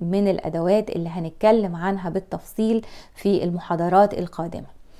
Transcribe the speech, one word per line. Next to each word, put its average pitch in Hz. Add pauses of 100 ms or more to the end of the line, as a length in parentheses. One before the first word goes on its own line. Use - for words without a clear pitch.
من 196
الأدوات 180
اللي 170
هنتكلم 180
عنها 185
بالتفصيل 220 (280)
في 202
المحاضرات 175
القادمة. - (220)